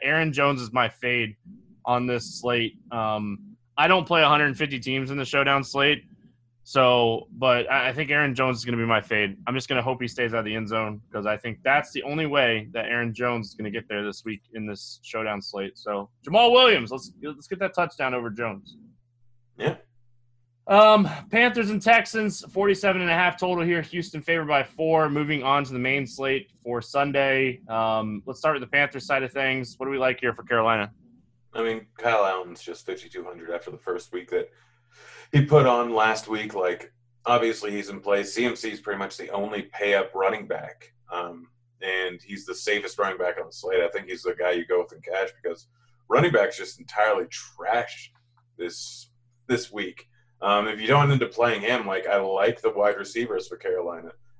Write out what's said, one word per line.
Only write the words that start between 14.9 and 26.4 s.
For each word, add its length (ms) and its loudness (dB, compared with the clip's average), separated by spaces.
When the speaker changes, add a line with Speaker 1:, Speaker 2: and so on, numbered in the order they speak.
Speaker 1:
showdown 380 -6
slate. 360 -10
So 320 -6
Jamal 300 4
Williams, 380 6
let's, 200 -10
let's 260 -12
get 120 -8
that 140 -4
touchdown 400 -2
over 160 -4
Jones. 480 -8
Speaker 2:
Yeah. 180 -2
Speaker 1:
Um, 420 8
Panthers 400 2
and 120 -2
Texans, 680 2
forty-seven 520 0
and 100 0
a 20 2
half 240 2
total 280 0
here. 160 0
Houston 400 -8
favored 260 0
by 160 4
four. 460 2
Moving 340 -2
on 220 2
to 80 -10
the 60 -4
main 280 0
slate 460 -4